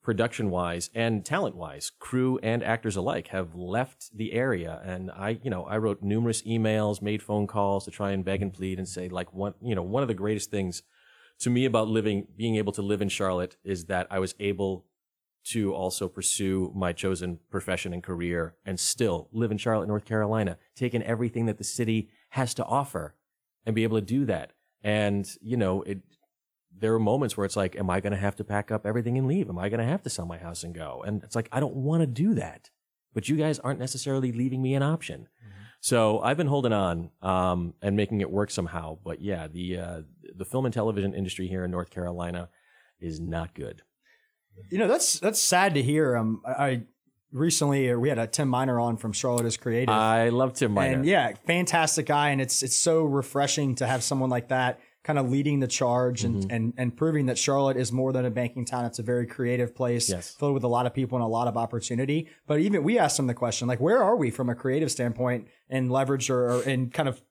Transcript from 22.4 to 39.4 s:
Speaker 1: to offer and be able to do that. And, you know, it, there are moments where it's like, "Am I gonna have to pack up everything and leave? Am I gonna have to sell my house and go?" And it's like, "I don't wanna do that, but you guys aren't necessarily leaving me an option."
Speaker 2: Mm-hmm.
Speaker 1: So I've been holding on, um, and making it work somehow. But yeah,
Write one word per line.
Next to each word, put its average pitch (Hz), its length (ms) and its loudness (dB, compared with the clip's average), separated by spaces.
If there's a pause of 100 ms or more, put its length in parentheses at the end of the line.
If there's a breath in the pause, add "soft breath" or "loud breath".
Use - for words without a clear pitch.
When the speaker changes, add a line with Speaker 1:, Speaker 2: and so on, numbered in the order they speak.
Speaker 1:
to 113 100 -4
offer 117 500 -2 (520)
and 113 80 0
be 113 80 4
able 113 160 2
to 101 80 -2
do 131 180 0
that. 87 300 -2 (280)
And, 104 480 2 (120)
you 120 160 -2
know, 95 240 2
it, 98 160 -6 (840)
there 110 140 4
are 113 40 4
moments 113 380 2
where 101 80 0
it's 98 120 -2
like, 95 200 0
"Am 92 140 -2
I 90 100 2
gonna 101 160 -2
have 98 200 -2
to 104 80 -8
pack 104 260 -2
up 107 160 -2
everything 117 320 0
and 131 80 2
leave? 170 220 0
Am 87 100 -6
I 95 100 -2
gonna 113 160 0
have 160 180 0
to - 80 -8
sell - 160 -6
my 85 120 -10
house 85 260 -10
and 85 100 -10
go?" 73 320 -10
And 107 160 -4
it's - 140 -8
like, 113 160 -2
"I 127 80 0
don't 143 160 -2
wanna 151 300 2
do 143 280 0
that, - 360 -6 (440)
but 113 140 -4
you 147 80 2
guys 151 220 2
aren't 131 220 -4
necessarily 131 520 -2
leaving 127 300 -2
me 131 120 2
an 139 80 2
option." 156 400 -2
Speaker 2:
Mm-hmm. 101 400 -20 (180)
Speaker 1:
So 110 400 4
I've 127 160 2
been 156 120 2
holding 131 240 2
on, 87 380 0 (120)
um, 90 600 0
and 101 140 2
making 104 240 0
it 95 100 -2
work 101 200 0
somehow. 82 540 -6
But 85 160 -8
yeah, 87 260 -6